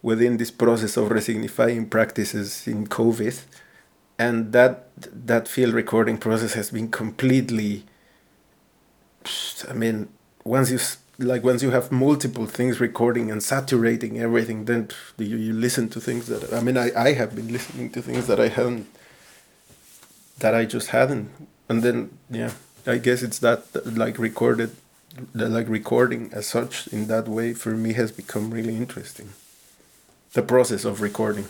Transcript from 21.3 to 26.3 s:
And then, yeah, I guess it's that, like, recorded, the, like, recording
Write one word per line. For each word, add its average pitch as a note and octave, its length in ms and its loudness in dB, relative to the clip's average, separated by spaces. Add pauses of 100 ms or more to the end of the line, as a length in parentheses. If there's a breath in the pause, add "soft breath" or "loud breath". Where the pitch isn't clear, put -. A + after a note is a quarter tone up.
And A#2 140 2
then, A#2+ 360 0 (120)
yeah, A#2 220 -6 (340)
I B2 120 2
guess B2 240 2
it's A#2+ 180 -6
that, A#2+ 220 4 (240)
like, A2+ 320 -2
recorded, A2+ 560 0 (600)
the, A2 140 -2
like, A2+ 200 0
recording A#2 640 0